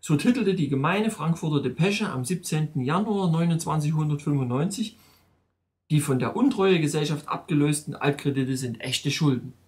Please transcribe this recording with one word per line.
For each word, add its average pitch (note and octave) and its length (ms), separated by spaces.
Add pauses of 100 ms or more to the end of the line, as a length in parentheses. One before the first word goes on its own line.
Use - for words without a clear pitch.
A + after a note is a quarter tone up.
So D#3 140
titelte A#3 380
die D3 160
Gemeine F3 420
Frankfurter D#3 500
Depesche F3+ 480
am B2+ 140
siebzehnten D#3 560
Januar F#3+ 520
neunundzwanzighundertfünfundneunzig: D#3 1600 (960)
"Die D3+ 80
von C#3 200
der A#2+ 180
Untreuegesellschaft E3 920
abgelösten - 680
Altkredite C3+ 600
sind B2+ 240
echte B2+ 320
Schulden." C3 400 (160)